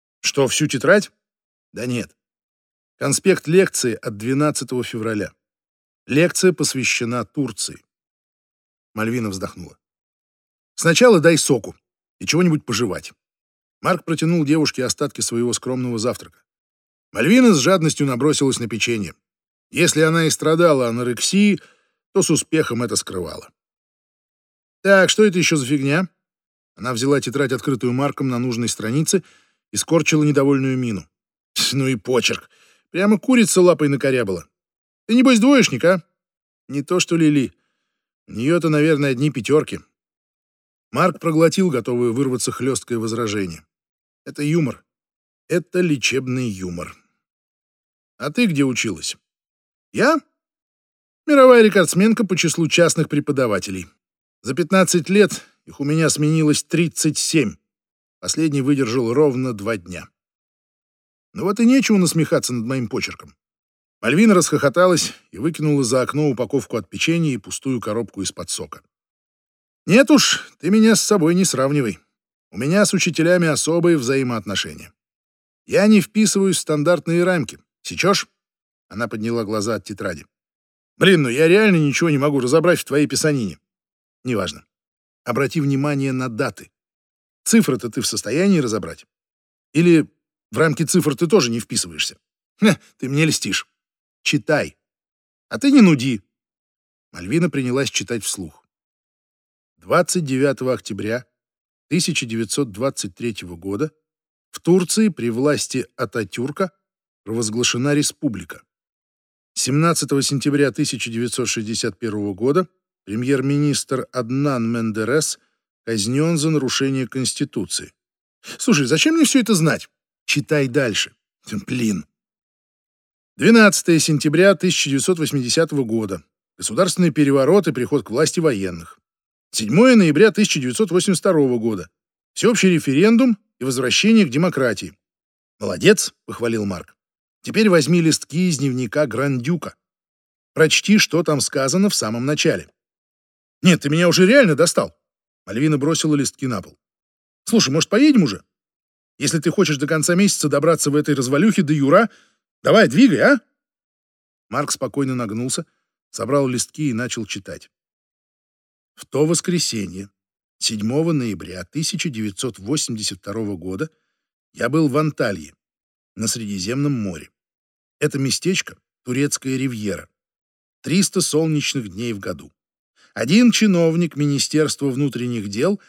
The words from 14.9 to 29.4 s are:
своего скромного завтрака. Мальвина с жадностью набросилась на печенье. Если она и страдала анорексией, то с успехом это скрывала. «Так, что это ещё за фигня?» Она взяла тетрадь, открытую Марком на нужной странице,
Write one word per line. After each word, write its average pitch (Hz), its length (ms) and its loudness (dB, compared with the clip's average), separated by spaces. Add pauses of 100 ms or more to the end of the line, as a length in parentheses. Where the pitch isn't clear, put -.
своего 120 300 -2
скромного 127 460 -4
завтрака. - 460 -6 (680)
Мальвина 208 420 4
с 160 60 4
жадностью 156 480 0
набросилась 135 540 0
на 120 80 -6
печенье. 107 460 -4 (580)
Если 147 300 0
она 160 240 2
и 151 40 0
страдала 160 560 2
анорексией, 123 720 0 (520)
то 196 100 2
с - 80 0
успехом 147 540 -2
это 107 100 -6
скрывала. - 560 -8 (1300)
«Так, 190 280 6
что 214 140 4
это 185 120 2
ещё 165 200 2
за 135 100 -2
фигня?» 143 420 0 (680)
Она 123 160 -6
взяла 131 280 0
тетрадь, 127 320 -4
открытую 123 400 -4
Марком 135 360 -4
на 123 100 -4
нужной 120 300 -4
странице, 143 560 -2 (480)